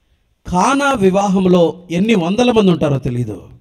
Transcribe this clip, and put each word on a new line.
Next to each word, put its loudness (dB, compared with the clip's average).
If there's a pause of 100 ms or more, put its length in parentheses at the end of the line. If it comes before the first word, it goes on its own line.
(480)
కానా 0
వివాహంలో 0
ఎన్ని 0
వందల 0
మంది 2
ఉంటారో -2
తెలీదు, -8 (120)